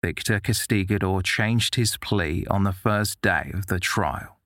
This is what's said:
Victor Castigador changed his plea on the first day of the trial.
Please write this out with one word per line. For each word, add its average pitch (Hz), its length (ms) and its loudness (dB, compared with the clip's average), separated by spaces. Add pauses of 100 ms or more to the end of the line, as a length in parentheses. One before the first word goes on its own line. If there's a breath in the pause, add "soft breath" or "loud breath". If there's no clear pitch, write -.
Victor 101 380 0
Castigador 98 800 0
changed 110 540 0
his 117 220 0
plea 87 520 -2
on 98 140 2
the 98 80 0
first 104 480 0
day 78 340 0
of 95 120 -6
the 92 120 -2
trial. - 680 -4